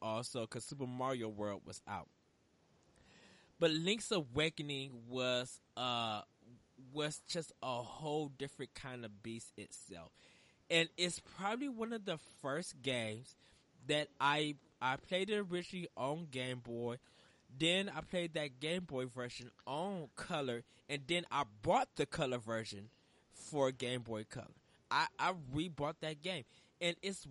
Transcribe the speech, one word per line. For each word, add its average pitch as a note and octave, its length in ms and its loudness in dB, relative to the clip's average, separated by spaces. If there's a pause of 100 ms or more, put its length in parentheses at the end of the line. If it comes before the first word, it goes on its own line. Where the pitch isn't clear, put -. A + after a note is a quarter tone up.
also, A2+ 460 -2
'cause A2+ 160 -6
Super C#3 240 -4
Mario B2+ 400 0
World G#2 380 -2
was - 200 -10
out. F#2+ 220 -4 (1500)
But E3 120 8
Link's E3 400 2
Awakening C#3 960 0
was, B2+ 520 2 (180)
uh, A#2 440 2 (720)
was D3+ 360 0
just E3 240 -2 (100)
a B2 200 0
whole D3 480 -2
different C3+ 440 -8
kind B2+ 320 -8
of G#2 180 -10
beast A2+ 340 -6
itself. F2 540 -12 (580)
And E3 280 6
it's F3 220 2
probably A#3 500 -2
one A3+ 240 -2
of A3 120 -6
the F3+ 120 0
first D3 640 -4
games A#2+ 540 0 (520)
that D3 220 2 (100)
I, D3 360 6 (260)
I C3 160 2
played F#3+ 320 0
it G#3+ 80 2
originally F3+ 580 -2
on D#3 360 -2
Game B2+ 280 -2
Boy. A#2+ 380 -2 (580)
Then F3 340 4
I C#3+ 120 -4
played E3+ 320 -2
that D3 260 -4
Game E3+ 260 0
Boy C3 200 -2
version B2 460 -6 (160)
on E3+ 480 -2
Color, C3 480 0 (260)
and C#3+ 180 -2
then E3+ 240 4
I C#3+ 120 4 (180)
bought F#3+ 340 6
the D3 100 4
Color B2+ 340 2
version A2+ 500 -4 (420)
for C#3 400 2
Game B2 300 -2
Boy A2 220 -4
Color. A2 240 -10 (420)
I, C#3+ 180 4 (120)
I E3 140 4 (200)
rebought D3+ 480 0
that D#3 200 -4
game, E3+ 240 -4 (360)
and F3 200 4
it's F#3+ 300 -4